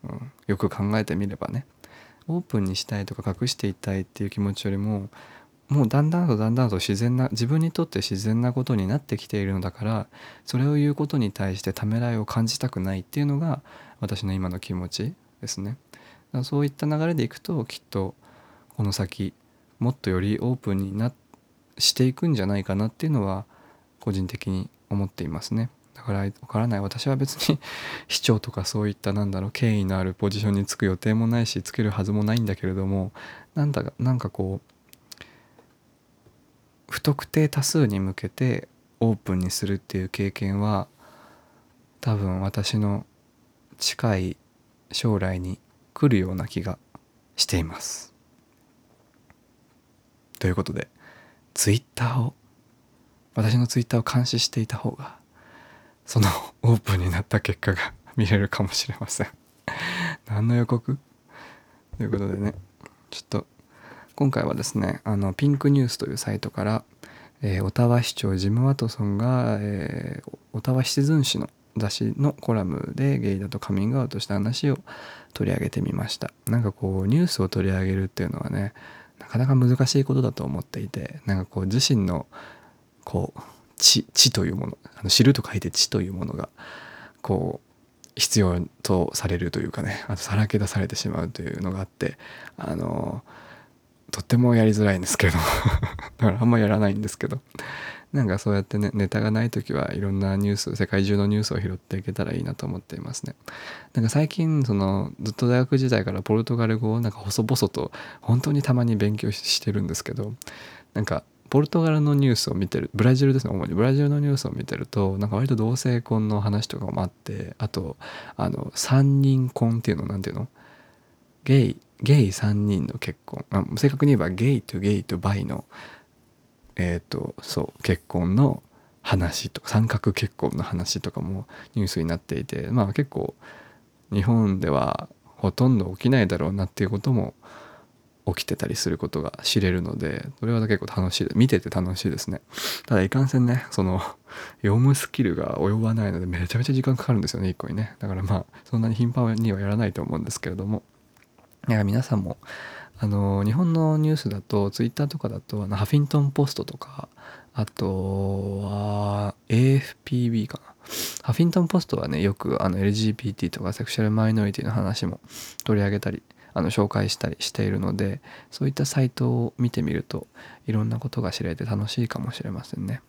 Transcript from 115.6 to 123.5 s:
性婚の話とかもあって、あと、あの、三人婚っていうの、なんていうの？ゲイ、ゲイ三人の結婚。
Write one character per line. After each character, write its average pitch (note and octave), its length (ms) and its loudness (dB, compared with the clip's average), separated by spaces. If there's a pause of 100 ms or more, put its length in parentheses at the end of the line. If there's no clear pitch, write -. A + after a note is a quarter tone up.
性 B2 260 0
婚 A2 260 0
の G#2 140 2
話 G#2 240 2
と - 140 -8
か G2 80 -4
も - 160 -2
あ - 20 0
っ F2+ 60 -4
て、 - 480 -10
あ G#2 80 -2
と、 D2+ 280 -6 (420)
あ - 120 0
の、 - 240 -6
三 C#3 480 6
人 C3 280 4
婚 A#2 300 2
っ - 20 -4
て - 100 0
い - 20 2
う - 40 0
の、 - 100 -4
な G2 100 -2
ん F#2+ 60 -4
て - 80 -4
い - 20 -8
う - 20 -6
の？ A2 120 -4 (960)
ゲ C3+ 180 6
イ、 - 160 2 (240)
ゲ C#3 200 6
イ G2 100 4
三 G#2 340 2
人 F#2+ 220 2
の - 100 -6
結 - 280 -8
婚。 - 260 -10